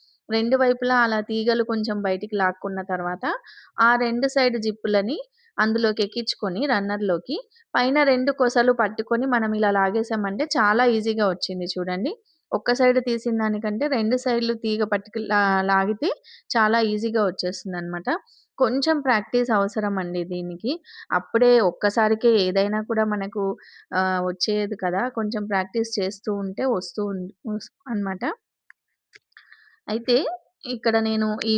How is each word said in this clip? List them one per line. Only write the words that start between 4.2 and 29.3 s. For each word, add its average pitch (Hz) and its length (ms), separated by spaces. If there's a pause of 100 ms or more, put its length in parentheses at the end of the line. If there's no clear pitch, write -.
సైడ్ 254 300
జిప్పులని 214 600 (400)
అందులోకి 220 440
ఎక్కించుకొని 208 640
రన్నర్‌లోకి 208 720 (380)
పైన 254 300
రెండు 262 280
కొసలు 247 420
పట్టుకొని 226 520
మనం 226 280
ఇలా 214 180
లాగేసామంటే 202 800
చాలా 220 360
ఈజీగా 220 420
వచ్చింది 180 400
చూడండి. 185 440 (400)
ఒక్క 214 220
సైడ్ 254 280
తీసిన 233 360
దానికంటే 214 500
రెండు 226 300
సైడ్‌లు 233 380
తీగ 220 280
పట్టుకు 208 380
లా-, 202 420
లాగితే 196 460 (400)
చాలా 220 340
ఈజీగా 214 400
వచ్చేస్తుందన్నమాట. 180 840 (500)
కొంచెం 269 440
ప్రాక్టీస్ 240 500
అవసరం 202 460
అండి 175 280
దీనికి. 180 480 (380)
అప్పుడే 240 400 (100)
ఒక్కసారికే 214 800
ఏదైనా 196 420
కూడా 220 240
మనకు 202 380 (480)
ఆహ్, 185 340
వచ్చేది 208 520
కదా! 185 320
కొంచెం 214 380
ప్రాక్టీస్ 208 460
చేస్తూ 190 460
ఉంటే 196 300
వస్తూ 214 380
ఉం-, 185 220 (160)
వస్-, 214 260 (160)
అన్నమాట. 202 360 (1600)